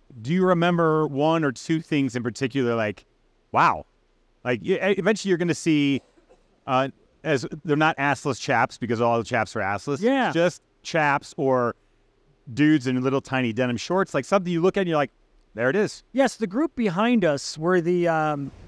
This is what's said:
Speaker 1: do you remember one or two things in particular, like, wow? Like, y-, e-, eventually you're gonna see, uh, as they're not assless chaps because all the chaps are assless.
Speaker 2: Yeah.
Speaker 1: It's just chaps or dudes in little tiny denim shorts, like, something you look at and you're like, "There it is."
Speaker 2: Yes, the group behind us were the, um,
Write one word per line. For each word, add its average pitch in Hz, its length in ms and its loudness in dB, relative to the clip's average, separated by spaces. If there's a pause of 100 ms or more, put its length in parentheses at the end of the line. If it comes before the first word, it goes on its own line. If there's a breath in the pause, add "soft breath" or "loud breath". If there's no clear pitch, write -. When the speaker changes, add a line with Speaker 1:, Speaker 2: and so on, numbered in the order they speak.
(220)
Speaker 1:
do 120 120 -4
you 185 120 2
remember 170 600 2
one 151 360 0
or 143 80 0
two 160 300 -2
things 139 340 -2
in 123 80 -4
particular, 120 520 -2
like, 107 300 -4 (460)
wow? 123 340 2 (600)
Like, 123 180 -2
y-, 180 180 0
e-, 190 160 2
eventually 196 320 -2
you're 180 80 2
gonna 170 160 0
see, 143 480 0 (640)
uh, 135 220 0 (360)
as 151 220 -2 (180)
they're 147 140 0
not 156 200 2
assless 139 420 -2
chaps 127 380 0
because 110 220 -2
all 117 180 2
the 113 60 -2
chaps 113 320 -2
are 113 60 -4
assless. 101 400 -4
Speaker 2:
Yeah. 254 260 2
Speaker 1:
It's 147 60 -4
just 170 280 0 (200)
chaps 147 560 -2
or 127 380 0 (760)
dudes 147 340 4
in 127 140 0
little 131 200 0
tiny 127 320 -2
denim 123 240 0
shorts, 185 360 -2
like, 139 120 -2
something 185 260 0
you 170 100 0
look 180 140 2
at 202 60 0
and 185 80 -2
you're 160 80 0
like, 143 140 -2 (420)
"There 117 160 0
it 143 80 0
is." - 340 -2
Speaker 2:
Yes, 254 240 0
the 220 120 -4
group 247 280 -4
behind 220 480 0
us 147 340 -2
were 175 220 2
the, 170 300 0
um, 151 420 -2 (160)